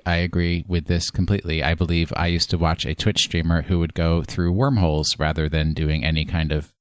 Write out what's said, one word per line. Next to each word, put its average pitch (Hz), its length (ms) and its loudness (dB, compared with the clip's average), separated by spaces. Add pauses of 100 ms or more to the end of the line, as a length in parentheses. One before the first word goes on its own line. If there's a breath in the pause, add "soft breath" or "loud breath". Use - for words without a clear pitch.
I 87 120 0
agree 87 500 0
with 87 180 -2
this 87 240 0
completely. 85 540 0
I 82 100 2
believe 82 420 0
I 87 120 0
used 85 220 0
to 90 80 0
watch 82 280 0
a 80 80 -4
Twitch - 300 0
streamer 82 380 0
who 87 180 0
would 82 120 -2
go 82 300 0
through 87 300 -2
wormholes 92 640 2
rather 76 300 0
than 78 260 0
doing 76 300 0
any 78 200 0
kind 80 280 -2
of 76 280 -4